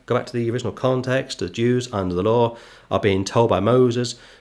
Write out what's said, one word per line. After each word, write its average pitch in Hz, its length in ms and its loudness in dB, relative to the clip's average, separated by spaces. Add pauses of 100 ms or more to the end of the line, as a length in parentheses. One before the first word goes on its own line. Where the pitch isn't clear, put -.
go 120 100 -2
back 120 120 -2
to - 60 -20
the 117 160 -2
original 117 240 -4
context, 131 680 -2
the 90 100 -4
Jews 120 420 0
under 95 240 -2
the 87 80 0
law 113 320 2 (340)
are 98 100 0
being 98 260 2
told 117 240 2
by 95 100 2
Moses 123 560 2 (260)